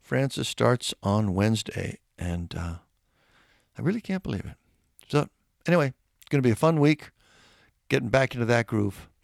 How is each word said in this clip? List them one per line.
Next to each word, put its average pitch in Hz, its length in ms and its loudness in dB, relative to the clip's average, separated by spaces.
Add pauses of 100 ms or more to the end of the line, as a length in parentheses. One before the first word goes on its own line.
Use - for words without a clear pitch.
Francis 135 460 -2
starts - 460 0 (100)
on 101 300 2
Wednesday, 104 640 0 (180)
and, 87 380 -6
uh, 85 200 -6 (1000)
I - 40 -10
really 202 200 -2
can't 190 220 -6
believe 107 220 -6
it. - 100 -14 (520)
So 143 200 0 (400)
anyway, 156 260 2 (280)
it's - 80 -20
gonna 143 120 2
be 123 100 4
a 110 40 4
fun 160 240 2
week, 147 300 2 (800)
getting 127 200 0
back 131 240 2
into 120 120 -2
that 117 220 2
groove 104 420 -4 (140)